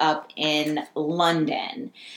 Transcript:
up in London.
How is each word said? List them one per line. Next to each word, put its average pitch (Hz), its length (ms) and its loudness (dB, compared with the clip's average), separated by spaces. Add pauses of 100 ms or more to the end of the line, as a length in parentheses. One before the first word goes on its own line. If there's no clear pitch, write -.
up 156 340 2
in 151 580 0
London. 156 1000 0 (260)